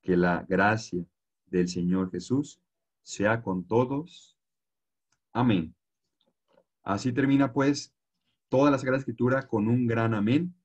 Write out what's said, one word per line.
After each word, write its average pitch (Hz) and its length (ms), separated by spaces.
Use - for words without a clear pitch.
Que 90 160
la 87 320
gracia 95 560
del 90 220
Señor 90 420
Jesús 120 500
sea 110 400
con 92 220
todos. 135 720
Amén". 104 420
Así 101 300
termina, 139 400
pues, 139 420
toda 139 220
la 139 80
Sagrada 127 200
Escritura 127 480
con 107 220
un 123 180
gran 113 280
amén. 127 400